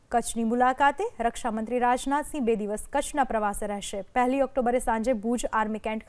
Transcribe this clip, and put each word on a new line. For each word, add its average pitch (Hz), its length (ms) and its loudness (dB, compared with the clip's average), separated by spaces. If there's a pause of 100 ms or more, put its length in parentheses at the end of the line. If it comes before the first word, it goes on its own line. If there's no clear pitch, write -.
(120)
કચ્છની 233 320 0
મુલાકાતે. 254 600 2 (160)
રક્ષામંત્રી 226 580 -2
રાજનાથસિંહ 269 680 0
બે 226 120 4
દિવસ 208 360 -4
કચ્છના 285 320 0
પ્રવાસે 214 420 -2
રહેશે. 202 360 -6 (120)
પહેલી 254 280 4
ઓક્ટોબરે 254 360 2
સાંજે 233 340 0
ભુજ 220 400 0
આર્મી 214 260 0
કેમ્પ 220 300 -6